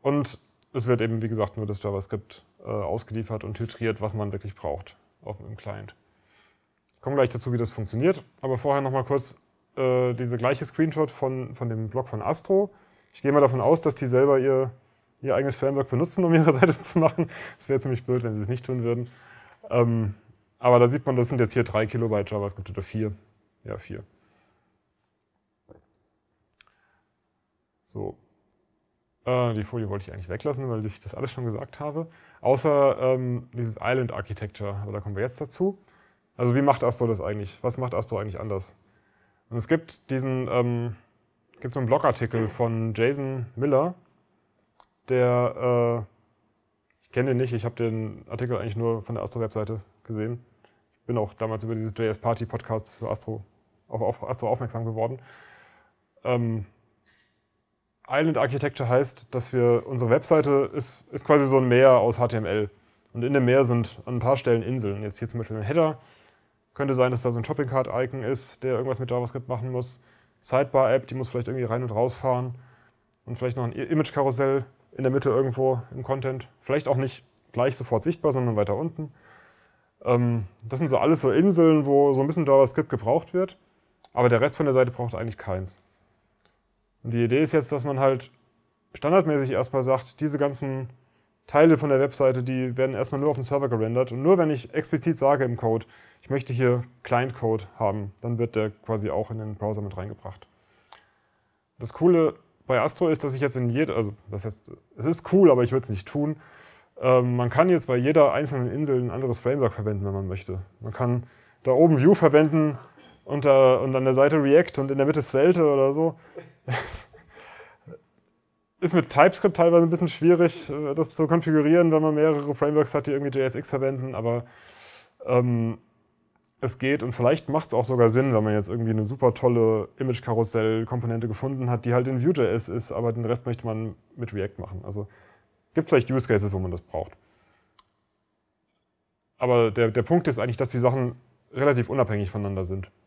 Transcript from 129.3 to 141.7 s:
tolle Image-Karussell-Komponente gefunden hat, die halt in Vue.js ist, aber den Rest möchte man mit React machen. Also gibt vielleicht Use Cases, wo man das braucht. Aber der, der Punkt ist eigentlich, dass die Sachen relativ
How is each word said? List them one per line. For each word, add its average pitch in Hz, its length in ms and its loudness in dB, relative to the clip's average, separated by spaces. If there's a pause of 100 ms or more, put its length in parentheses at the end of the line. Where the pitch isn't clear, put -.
tolle 113 640 2
Image-Karussell-Komponente 113 1300 -2
gefunden 131 440 -4
hat, 117 160 -4
die 120 80 2
halt 127 120 2
in 131 160 -2
Vue.js 120 460 0
ist, 113 240 -8
aber 117 220 -2
den 117 100 -6
Rest 120 220 -4
möchte 120 180 -6
man 110 300 -6 (200)
mit 113 200 -10
React 101 240 -6
machen. 92 260 -12
Also 104 240 -10 (640)
gibt 160 160 -2
vielleicht 131 220 2
Use 131 180 -2
Cases, 101 240 2
wo 95 60 -4
man 90 120 -4
das 87 120 -8
braucht. - 300 -10 (2250)
Aber 120 320 4
der, 113 200 2
der 110 120 0
Punkt 170 260 2
ist 117 100 -2
eigentlich, 117 200 -2
dass 131 100 0
die 127 100 -4
Sachen 123 360 2 (360)
relativ 131 380 2